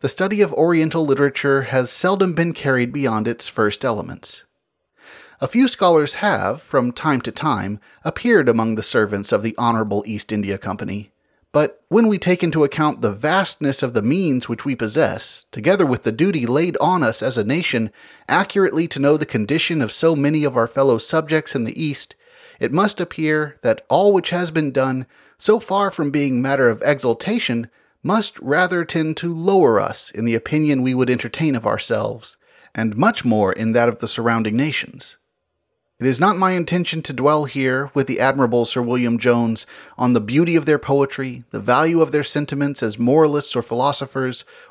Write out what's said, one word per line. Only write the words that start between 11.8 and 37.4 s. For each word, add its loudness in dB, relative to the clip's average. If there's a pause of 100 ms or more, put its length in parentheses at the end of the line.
when 4
we 2
take 0
into 2
account 0
the 0
vastness -2
of -4
the 2
means 0
which -6
we -2
possess, -4
together 2
with 0
the -2
duty 0
laid 0
on 2
us 0
as -2
a 0
nation -2 (360)
accurately 0
to -8
know 4
the -2
condition -2
of -2
so 2
many 2
of 0
our 4
fellow 2
subjects -2
in -2
the -6
East, -6 (420)
it -2
must 0
appear -2
that 0
all 4
which 0
has -4
been -2
done, -2 (320)
so 2
far 0
from -4
being 0
matter 2
of 0
exultation, -2 (320)
must -2
rather 0
tend -2
to -4
lower 4
us -4
in -6
the 2
opinion 0
we 0
would 2
entertain 0
of -2
ourselves, -4 (380)
and -2
much 0
more 2
in -4
that 4
of -2
the -4
surrounding -2
nations. -6 (840)
It 2
is 2
not 4
my 2
intention -2
to -8
dwell 2